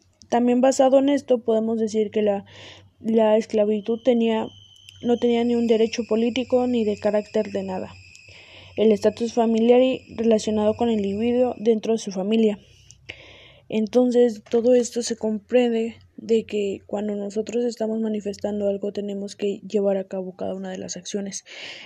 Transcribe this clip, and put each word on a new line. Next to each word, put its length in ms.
También 320
basado 380
en 120
esto 320
podemos 360
decir 320
que 120
la, 220
la 360
esclavitud 680
tenía, 420
no 140
tenía 260
ni 140
un 100
derecho 420
político 600
ni 160
de 120
carácter 540
de 140
nada. 280
El 160
estatus 400
familiar 480
y 340
relacionado 600
con 160
el 140
individuo 540
dentro 360
de 40
su 140
familia. 480
Entonces, 840
todo 240
esto 280
se 120
comprende 800
de 280
que 420
cuando 280
nosotros 500
estamos 360
manifestando 680
algo, 240
tenemos 440
que 240
llevar 360
a 120
cabo 260
cada 220
una 140
de 80
las 180
acciones. 480